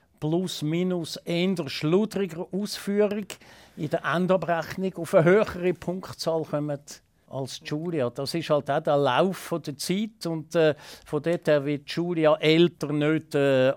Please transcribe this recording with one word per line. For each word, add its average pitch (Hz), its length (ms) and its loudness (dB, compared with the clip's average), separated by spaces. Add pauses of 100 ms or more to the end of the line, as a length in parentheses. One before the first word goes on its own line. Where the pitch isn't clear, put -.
(200)
plus, 165 420 -2
minus, 170 540 -2
eher 170 520 -2
schludriger 185 840 -2
Ausführung 202 760 -2 (500)
in 160 140 -6
der 165 140 -2
Endabrechnung 170 920 0
auf 170 180 -4
eine 170 100 6
höhere 180 500 4
Punktzahl 170 720 -4
kommen 147 340 -4 (500)
als 131 360 -8
Julia. 156 440 -2
Das 135 260 -6
ist 165 140 -4
halt 147 220 2
auch 139 100 0
der 156 160 2
Lauf 143 400 2
von - 260 -6
der 143 140 -10
Zeit 208 500 -4
und, 160 280 -6
äh, 156 200 4 (300)
von 147 180 -4
dort 170 260 -2
her 147 160 4
wird 147 260 -6
Julia 165 460 2
älter 160 560 4
nicht, 151 420 0
äh, 135 420 4